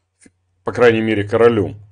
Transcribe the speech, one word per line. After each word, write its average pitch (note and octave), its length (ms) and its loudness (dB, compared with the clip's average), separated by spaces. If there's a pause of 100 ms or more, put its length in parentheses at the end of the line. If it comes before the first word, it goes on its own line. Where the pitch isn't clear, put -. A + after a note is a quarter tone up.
(640)
По G#2+ 80 -8
крайней A2+ 280 2
мере, G#2+ 220 -4
королем A2 540 0 (140)